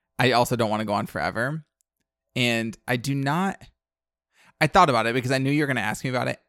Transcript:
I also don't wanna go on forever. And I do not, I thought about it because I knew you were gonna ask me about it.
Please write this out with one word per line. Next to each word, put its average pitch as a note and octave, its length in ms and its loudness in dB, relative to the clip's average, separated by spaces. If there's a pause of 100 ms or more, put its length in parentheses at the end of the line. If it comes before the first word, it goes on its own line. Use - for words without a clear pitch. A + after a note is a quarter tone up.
(200)
I B2+ 120 4
also A#2+ 240 2
don't A2+ 140 0
wanna G#2+ 160 -2
go G#2 80 -4
on G2+ 140 -4
forever. A2+ 560 -4 (720)
And A#2 420 0 (100)
I B2+ 100 0
do C3+ 160 -4
not, C#3+ 480 -2 (960)
I D#3 80 4
thought F3+ 220 6
about A2+ 160 2
it A#2 80 2
because B2+ 180 -2
I C3+ 60 2
knew C3 140 0
you D3 120 2
were C#3 40 0
gonna B2+ 140 -2
ask G#2+ 220 -4
me C3+ 60 -4
about B2+ 180 -2
it. C3 220 -4